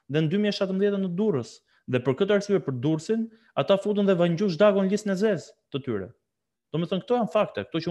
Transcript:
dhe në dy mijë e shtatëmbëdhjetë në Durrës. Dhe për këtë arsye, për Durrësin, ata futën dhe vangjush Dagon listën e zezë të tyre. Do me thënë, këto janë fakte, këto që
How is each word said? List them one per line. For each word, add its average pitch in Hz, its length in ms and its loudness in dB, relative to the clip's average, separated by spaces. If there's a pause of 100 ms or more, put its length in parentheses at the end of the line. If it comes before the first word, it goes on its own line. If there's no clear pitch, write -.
dhe 151 140 2
në 151 80 0
dy 202 120 0
mijë 208 100 0
e - 40 -6
shtatëmbëdhjetë 196 460 0
në 185 160 -4
Durrës. 175 320 -2 (380)
Dhe 123 160 0
për 135 140 0
këtë 196 180 2
arsye, 196 280 0
për 135 180 -4
Durrësin, 160 440 -2 (300)
ata 165 240 2
futën 202 240 0
dhe 196 120 4
vangjush 170 440 2
Dagon 196 280 4
listën 208 240 -2
e 185 40 -4
zezë 196 380 -2 (180)
të 143 120 -4
tyre. 101 240 -4 (600)
Do - 80 -6
me 170 80 -2
thënë, 180 160 -4
këto 247 160 0
janë 226 160 -2
fakte, 190 320 0
këto 165 160 -4
që 170 100 -4